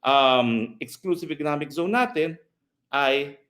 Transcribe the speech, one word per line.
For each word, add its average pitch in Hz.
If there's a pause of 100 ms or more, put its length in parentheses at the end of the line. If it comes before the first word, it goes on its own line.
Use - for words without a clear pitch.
um, 127
exclusive 170
economic 147
zone 170
natin 165 (560)
ay 139 (100)